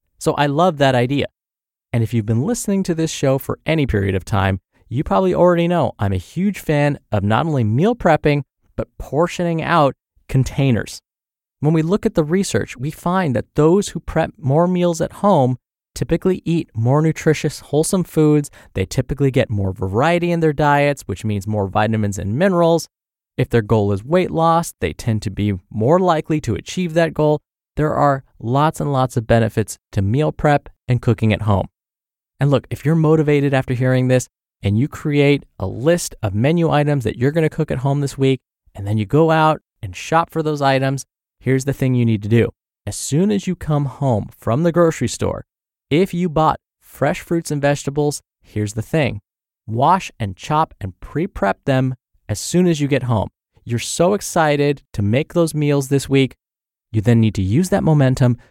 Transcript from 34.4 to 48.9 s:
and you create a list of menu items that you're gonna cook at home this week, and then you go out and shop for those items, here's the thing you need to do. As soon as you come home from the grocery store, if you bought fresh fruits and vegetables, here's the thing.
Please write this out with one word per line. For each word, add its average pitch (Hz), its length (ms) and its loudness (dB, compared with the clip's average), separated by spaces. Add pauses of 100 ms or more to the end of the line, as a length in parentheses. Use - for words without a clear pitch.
and 101 140 0
you 135 120 2
create 143 580 0 (120)
a 95 80 -6
list 127 560 -2
of 98 120 -2
menu 156 360 2
items 147 340 0
that - 120 -4
you're 127 140 0
gonna 156 180 0
cook 151 220 -4
at 143 80 -4
home 139 220 -2
this 135 180 -6
week, 135 220 2 (340)
and 98 120 -10
then 107 120 0
you 107 80 -2
go 160 240 2
out 156 320 2 (180)
and 92 140 -10
shop - 340 -2
for 160 140 -4
those 151 180 -2
items, 135 460 0 (340)
here's 131 240 0
the 139 80 -2
thing 131 220 0
you 123 100 2
need 110 180 0
to 104 60 -8
do. 113 220 4 (360)
As 104 80 -8
soon 180 360 0
as 202 160 -2
you 180 100 -4
come 147 300 -2
home 123 500 -2
from 127 280 -2
the 170 80 2
grocery 165 360 2
store, - 360 -4 (440)
if 175 240 2
you 175 160 -2
bought 156 320 0 (180)
fresh - 420 -4
fruits 170 300 -4
and 147 120 -4
vegetables, 143 600 -2 (200)
here's 104 320 -6
the 110 80 -6
thing. 113 380 -2 (460)